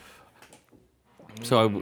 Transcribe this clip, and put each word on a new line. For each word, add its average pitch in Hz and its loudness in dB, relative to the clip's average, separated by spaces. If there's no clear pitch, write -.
So 117 2
I, 110 2